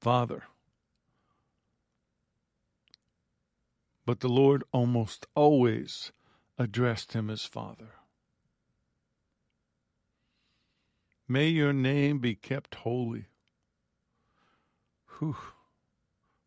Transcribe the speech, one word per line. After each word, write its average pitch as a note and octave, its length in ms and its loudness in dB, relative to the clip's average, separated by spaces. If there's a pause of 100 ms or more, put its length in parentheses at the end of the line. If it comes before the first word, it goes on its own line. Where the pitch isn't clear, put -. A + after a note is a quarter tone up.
Father. A#2+ 400 0 (3500)
But A#2+ 160 -2
the C3 80 -2
Lord C3+ 420 4
almost A#2+ 640 0
always C3 760 2 (460)
addressed A#2+ 560 -2
him A2 160 -4
as G#2+ 160 -10
Father. A2 480 -14 (3250)
"May C#3 220 2
your D3+ 240 2
name C#3+ 460 2
be A#2+ 160 -2
kept - 420 -10
holy." A#2 520 -6 (1900)
Whew. D#3 180 -6 (1120)